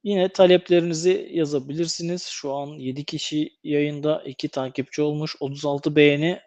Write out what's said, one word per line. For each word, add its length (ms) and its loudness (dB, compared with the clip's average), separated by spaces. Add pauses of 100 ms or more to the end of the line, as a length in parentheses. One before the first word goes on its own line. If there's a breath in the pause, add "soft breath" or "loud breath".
Yine 240 2
taleplerinizi 1040 4
yazabilirsiniz. 880 -4
Şu 300 -10
an 140 -6
yedi 380 -8
kişi 600 -6
yayında, 600 -2
iki 220 -8
takipçi 540 -4
olmuş, 380 -2
otuz 260 -6
altı 300 -2
beğeni. 500 4